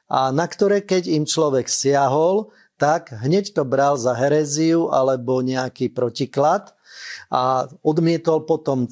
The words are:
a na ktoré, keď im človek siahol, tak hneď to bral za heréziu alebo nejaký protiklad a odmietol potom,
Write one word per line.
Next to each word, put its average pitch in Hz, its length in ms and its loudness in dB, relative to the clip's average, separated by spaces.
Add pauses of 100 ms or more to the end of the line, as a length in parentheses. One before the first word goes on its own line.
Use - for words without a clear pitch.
a 131 240 0
na 165 160 0
ktoré, 202 320 0
keď 185 320 -2
im 151 160 0
človek 139 400 0
siahol, 147 880 0 (240)
tak 160 320 0
hneď 156 400 -2
to 143 160 -2
bral 139 320 2
za 120 160 0
heréziu 151 720 0
alebo 131 560 0
nejaký 127 480 -4
protiklad 139 800 -2 (560)
a 127 400 0 (160)
odmietol 160 640 0
potom, 139 440 -2